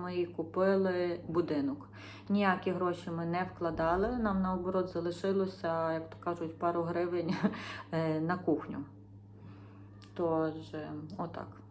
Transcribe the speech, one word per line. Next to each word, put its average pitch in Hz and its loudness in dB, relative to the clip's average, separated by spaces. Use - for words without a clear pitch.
ми 180 -4
і 175 2
купили 180 2
будинок. 156 0
Ніякі 196 4
гроші 175 0
ми 170 -2
не 180 0
вкладали, 170 2
нам 202 2
наоборот 185 2
залишилося, 170 0
як 160 -4
то - -14
кажуть, 170 -4
пару 170 2
гривень, 175 0
<laughs> - -10
е, 160 2
на 175 2
кухню. - 0
Тож, 160 2
е, 156 -6
отак. - -6